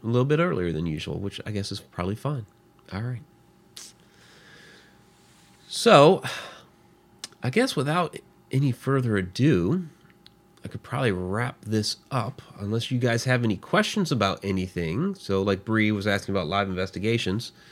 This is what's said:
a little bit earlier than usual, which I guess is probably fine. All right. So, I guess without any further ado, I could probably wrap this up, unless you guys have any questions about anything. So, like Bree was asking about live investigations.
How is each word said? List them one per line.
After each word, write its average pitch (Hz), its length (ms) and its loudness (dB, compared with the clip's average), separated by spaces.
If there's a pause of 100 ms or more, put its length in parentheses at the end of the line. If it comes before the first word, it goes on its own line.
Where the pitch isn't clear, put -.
a 110 40 -8
little 123 180 2
bit 151 140 2
earlier 92 320 0
than 82 160 -2
usual, 80 320 -6
which 98 260 -8
I - 60 -8
guess 98 200 -6
is 101 80 -8
probably 92 360 -6
fine. 135 320 -6 (460)
All 95 80 -6
right. 120 200 -8 (2500)
So, 190 560 8 (1200)
I 131 60 -2
guess 180 260 2
without 156 420 -2 (340)
any 135 200 2
further 123 460 0
ado, 117 720 2 (760)
I - 40 -12
could - 160 -12
probably 127 280 0
wrap 95 540 -4
this 107 320 -2 (140)
up, 127 300 -4 (180)
unless 107 320 -4
you 127 80 0
guys 117 260 0
have 127 180 2
any 107 140 2
questions 202 540 0
about 101 320 0
anything. 95 720 -2
So, 98 260 -2
like 98 240 0
Bree 110 260 2
was 101 160 -2
asking 98 280 0
about 87 120 -2
live 98 220 0
investigations. 95 840 -2 (200)